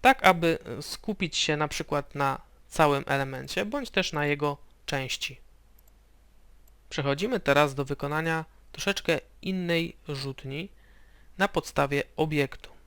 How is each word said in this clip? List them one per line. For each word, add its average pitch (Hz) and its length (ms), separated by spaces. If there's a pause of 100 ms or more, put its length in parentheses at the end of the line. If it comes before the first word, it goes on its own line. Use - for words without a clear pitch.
tak 254 240
aby 170 320 (240)
skupić - 560
się 151 200
na 151 100
przykład - 480
na 139 260 (260)
całym 147 400
elemencie, 139 580
bądź 262 240
też - 240
na 147 120
jego 143 320 (280)
części. 135 560 (1500)
Przechodzimy 160 500
teraz 143 360
do 139 100
wykonania 156 600 (260)
troszeczkę - 480 (220)
innej 170 540 (120)
rzutni 139 600 (680)
na 190 100
podstawie 143 560 (120)
obiektu. 151 540 (180)